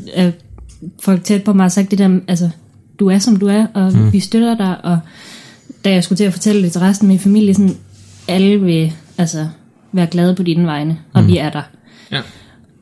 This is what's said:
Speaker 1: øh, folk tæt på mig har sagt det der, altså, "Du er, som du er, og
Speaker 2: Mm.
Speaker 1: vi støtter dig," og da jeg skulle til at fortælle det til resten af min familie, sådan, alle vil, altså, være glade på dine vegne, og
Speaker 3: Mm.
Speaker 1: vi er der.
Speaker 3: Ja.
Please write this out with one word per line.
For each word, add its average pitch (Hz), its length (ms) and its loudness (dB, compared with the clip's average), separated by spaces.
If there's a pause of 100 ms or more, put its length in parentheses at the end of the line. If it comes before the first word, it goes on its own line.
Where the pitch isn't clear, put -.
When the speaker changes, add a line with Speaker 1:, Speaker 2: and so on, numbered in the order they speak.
(180)
Speaker 1:
øh, 180 140 2 (720)
folk 185 200 0
tæt 202 200 -2
på 208 100 0
mig 196 100 4
har 185 60 2
sagt 196 220 -2
det 196 80 0
der, 185 280 2
altså, 175 220 -2 (500)
"Du 202 100 2
er, 190 100 2
som 214 180 2
du 196 100 0
er, 208 260 0
og 190 200 0
Speaker 2:
Mm. 185 200 2
Speaker 1:
vi 202 60 2
støtter 226 380 0
dig," 185 280 -4
og 170 140 0 (840)
da 196 60 0
jeg 180 120 2
skulle 180 140 -2
til 208 60 0
at 190 100 0
fortælle 202 300 0
det 170 80 0
til 170 100 -4
resten 196 260 2
af - 20 4
min 190 100 4
familie, 202 340 2
sådan, 196 220 2 (520)
alle 196 340 2
vil, 160 320 0 (240)
altså, 160 300 -4 (440)
være 175 160 0
glade 175 280 0
på 190 80 -4
dine 170 220 0
vegne, 156 320 -4 (160)
og - 80 4
Speaker 3:
Mm. - 60 4
Speaker 1:
vi 175 100 4
er 151 120 -4
der. 147 120 -8 (500)
Speaker 3:
Ja. 143 80 -6 (640)